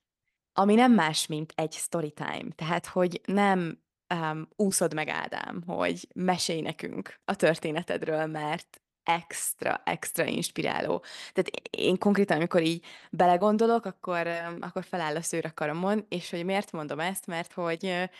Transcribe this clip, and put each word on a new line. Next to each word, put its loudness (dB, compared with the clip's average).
ami 6
nem 10
más, 4
mint -6
egy -2
story -4
time. -8
Tehát, -2
hogy 0
nem, 2
öm, -4
úszod 2
meg, -2
Ádám, -6
hogy -2
mesélj 0
nekünk -8
a -2
történetedről, 0
mert -8
extra, -2
extra -4
inspiráló. -4
Tehát 0
én 0
konkrétan, 2
amikor 2
így 0
belegondolok, 4
akkor, -4
öm, -4
akkor -6
feláll -2
a -4
szőr -2
a -8
karomon, -2
és -6
hogy -6
miért -2
mondom -6
ezt, -4
mert -6
hogy, -4
ö, 0